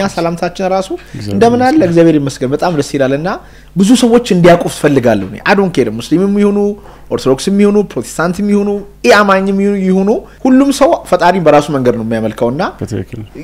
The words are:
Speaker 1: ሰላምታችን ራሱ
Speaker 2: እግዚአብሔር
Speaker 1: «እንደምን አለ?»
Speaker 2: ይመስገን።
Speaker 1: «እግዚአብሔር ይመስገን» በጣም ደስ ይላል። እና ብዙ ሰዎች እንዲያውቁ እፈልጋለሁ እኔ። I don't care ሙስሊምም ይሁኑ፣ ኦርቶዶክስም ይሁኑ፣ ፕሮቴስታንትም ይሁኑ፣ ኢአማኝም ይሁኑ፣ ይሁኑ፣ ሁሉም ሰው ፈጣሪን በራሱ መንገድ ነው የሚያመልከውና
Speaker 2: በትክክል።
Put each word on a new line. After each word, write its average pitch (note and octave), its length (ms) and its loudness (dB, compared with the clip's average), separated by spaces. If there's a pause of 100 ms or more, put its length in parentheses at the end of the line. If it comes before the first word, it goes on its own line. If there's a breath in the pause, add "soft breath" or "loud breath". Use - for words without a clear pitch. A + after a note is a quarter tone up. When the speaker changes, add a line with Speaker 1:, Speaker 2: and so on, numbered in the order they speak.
Speaker 1:
ሰላምታችን E3+ 600 -4
ራሱ F#3+ 200 -2 (180)
Speaker 2:
እግዚአብሔር G#2 260 -10
Speaker 1:
«እንደምን A#3 280 2
አለ?» B3+ 80 2
Speaker 2:
ይመስገን። C#4+ 180 2
Speaker 1:
«እግዚአብሔር E3 300 4
ይመስገን» C3 340 -4
በጣም D3 240 -2
ደስ C#3+ 160 -2
ይላል። C3+ 240 -2
እና D#3 140 -4 (480 soft breath)
ብዙ G3 200 2
ሰዎች A#3 340 2
እንዲያውቁ F3 360 4
እፈልጋለሁ A#2+ 600 0
እኔ። G#2 140 -14
I F#3+ 140 -2
don't G3 180 0
care A2+ 200 0
ሙስሊምም E3+ 440 -2
ይሁኑ፣ G3+ 220 2 (500 loud breath)
ኦርቶዶክስም C3 500 0
ይሁኑ፣ G3+ 180 4 (100)
ፕሮቴስታንትም F3 600 -4
ይሁኑ፣ G3+ 200 0 (360)
ኢአማኝም G3 560 2
ይሁኑ፣ G3+ 220 0
ይሁኑ፣ F#3+ 260 0 (320 loud breath)
ሁሉም C4 320 4
ሰው C#4 180 2 (160)
ፈጣሪን F3+ 380 0
በራሱ D3 280 4
መንገድ B2 220 0
ነው A2+ 100 -6
የሚያመልከውና A2+ 580 -4 (120)
Speaker 2:
በትክክል። A2 460 -10 (240)